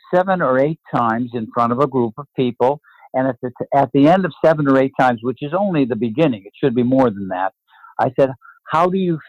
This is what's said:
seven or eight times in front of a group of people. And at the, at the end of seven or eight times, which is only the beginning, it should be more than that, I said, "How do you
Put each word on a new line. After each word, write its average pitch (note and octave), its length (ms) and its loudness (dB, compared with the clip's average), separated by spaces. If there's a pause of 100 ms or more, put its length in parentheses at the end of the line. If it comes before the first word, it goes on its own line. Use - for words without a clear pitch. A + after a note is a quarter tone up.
(140)
seven F#3 280 0
or C3 160 2
eight D3+ 220 0 (140)
times A#2 400 -2
in A2+ 180 -6
front A#2 200 0
of B2 80 0
a D#3+ 60 2
group B2 320 -2
of C#3+ 80 -14 (100)
people. B2+ 440 -2 (340)
And C3 140 0
at B2 120 -4
the, B2 120 -8 (220)
at C#3 200 2
the C#3+ 140 6
end F#3+ 160 4
of E3+ 80 -6 (120)
seven D#3 240 2
or C3+ 100 4
eight C3+ 200 0
times, B2 240 2
which B2 180 -6
is D3 160 -8
only F3+ 280 0
the A#2+ 100 -2
beginning, A2+ 500 -2
it - 160 -20
should C3 140 0
be B2 80 2
more B2+ 280 2
than G2 180 -8
that, F#2+ 240 -4 (480)
I A#2+ 180 0
said, C3+ 120 2 (400)
"How E3 180 2
do F#3 100 -2
you E3+ 200 -2 (100)